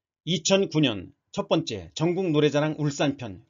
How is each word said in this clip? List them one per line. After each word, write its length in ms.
이천구 540
년 340
첫 160
번째 460
전국 380
노래자랑 480
울산편 720